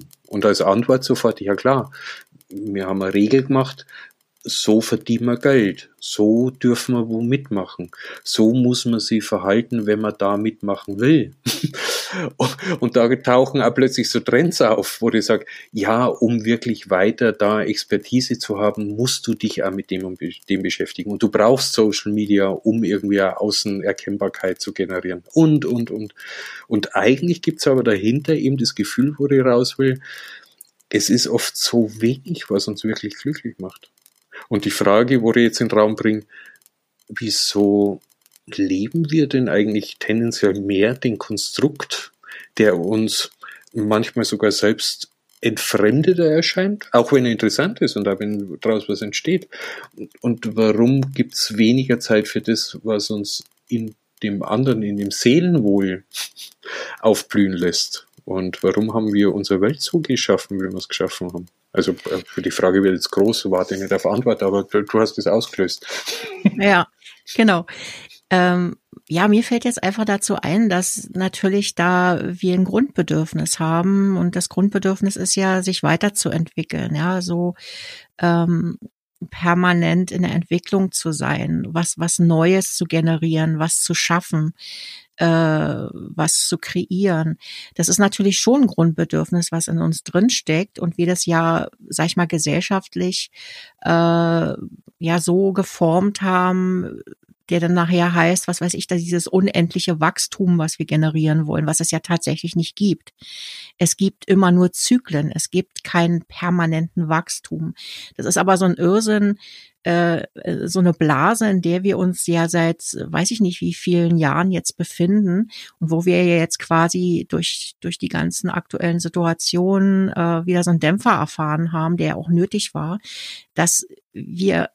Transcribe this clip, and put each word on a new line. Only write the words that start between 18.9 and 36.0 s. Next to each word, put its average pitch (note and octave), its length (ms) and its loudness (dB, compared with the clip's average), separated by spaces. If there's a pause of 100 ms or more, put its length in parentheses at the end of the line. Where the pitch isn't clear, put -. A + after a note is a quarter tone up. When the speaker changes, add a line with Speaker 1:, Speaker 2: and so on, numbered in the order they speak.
Speaker 1:
musst B2 320 -2
du A#2 60 -2
dich - 300 -4
auch F#2+ 80 -2
mit G2 200 -8
dem F#2+ 140 -4
und F#2 120 -10
be-, E2+ 140 -8 (180)
dem G2 120 0
beschäftigen. - 500 -6
Und G2 100 -2
du A2+ 60 2
brauchst A#2+ 460 2
Social G#2+ 400 0
Media, G2+ 340 2
um A2 380 0
irgendwie G2+ 340 0
eine F#2+ 220 0
Außenerkennbarkeit G2+ 1200 -4
zu G2 100 -8
generieren. F2+ 520 -6 (100)
Und, D#3 320 6
und, A#2 260 -2
und. A2 240 -10 (540)
Und G#2+ 260 -2
eigentlich C3+ 460 2
gibt's - 260 -2
aber C3 160 4
dahinter A#2 520 2
eben C3+ 200 0
das A#2 180 -2
Gefühl, C3+ 440 -2
wo C#3+ 100 0
ich C3+ 160 4
raus B2 340 2
will, C3 220 2 (880)
es G2+ 220 0
ist A#2+ 180 2
oft - 300 -2
so A2+ 420 0
wenig, C3 500 -4
was G2 200 -2
uns G#2 160 -10
wirklich G#2+ 320 -6
glücklich C#3 420 -8
macht. - 320 -16 (560)
Und G#2 180 -2
die F#2+ 60 -2
Frage, A#2 500 4
wo A2+ 100 4
ich A#2 60 4
jetzt A#2 240 4
in A2+ 80 0
den G#2 80 2
Raum G#2+ 180 4
bringe, G#2+ 280 0 (840)